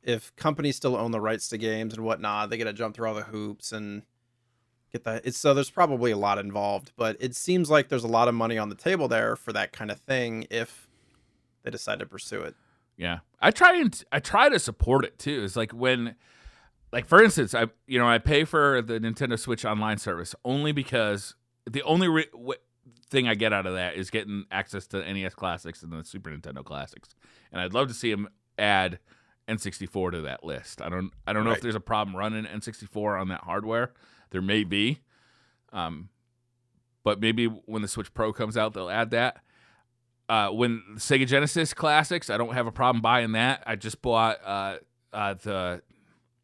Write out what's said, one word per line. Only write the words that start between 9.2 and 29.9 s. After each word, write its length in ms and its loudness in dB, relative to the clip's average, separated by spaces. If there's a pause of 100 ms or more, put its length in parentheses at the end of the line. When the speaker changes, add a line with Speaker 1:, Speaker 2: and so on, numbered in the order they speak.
Speaker 1:
for 160 -10
that 180 -2
kind 180 -12
of 120 -8
thing 500 -2
if 380 -6 (760)
they 80 -8
decide 280 -6
to 60 -8
pursue 360 -12
it. 120 -10 (440)
Speaker 2:
Yeah. 220 -4 (220)
I 100 6
try 260 6
and, 340 0
I 80 0
try 300 4
to 100 2
support 460 2
it 140 -10
too. 240 -4
It's 140 -6
like 160 -2
when, 420 0 (760)
like, 120 -2
for 160 10
instance, 320 6
I, 140 2 (200)
you 120 2
know, 80 6
I 120 6
pay 260 4
for 360 4
the 180 -2
Nintendo 380 -2
Switch 280 -4
Online 320 0
service 360 -6 (120)
only 260 0
because 640 -2 (340)
the 140 -4
only 240 4
re-, 240 2
w-, 260 -8 (520)
thing 180 2
I 80 4
get 160 2
out 140 0
of 80 -2
that 220 -4
is 140 -6
getting 400 -6
access 380 -6
to 180 -6
N 120 -6
E 80 -6
S 100 -8
Classics 480 -8
and 80 -14
the 140 -10
Super 260 -14
Nintendo 320 -14
Classics. 460 -14 (420)
And 80 -10
I'd 140 -6
love 160 2
to 40 -10
see 200 -2
'em 160 -6 (280)
add 420 2 (480)
N 100 -4
sixty-four 540 -6